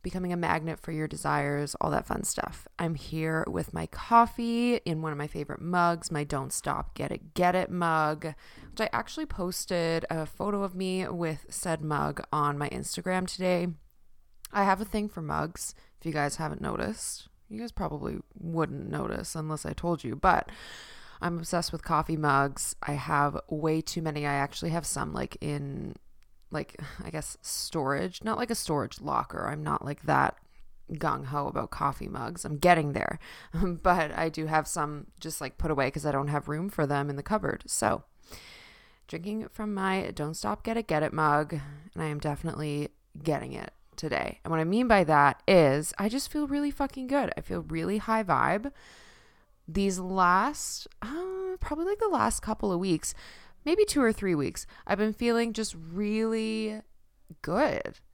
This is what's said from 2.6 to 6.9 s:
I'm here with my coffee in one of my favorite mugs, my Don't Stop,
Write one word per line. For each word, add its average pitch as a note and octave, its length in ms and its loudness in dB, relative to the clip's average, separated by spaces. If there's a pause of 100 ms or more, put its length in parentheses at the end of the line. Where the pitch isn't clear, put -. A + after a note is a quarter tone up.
I'm E3 160 0
here D#3+ 540 -2
with - 260 -4
my D#3+ 120 -4
coffee A#3 880 4
in D#3+ 260 -2
one D#3+ 80 -2
of C#3+ 80 -6
my D3 80 -4
favorite D3 340 -6
mugs, E3+ 520 2
my D3 100 0
Don't C#3 300 -2
Stop, - 420 -4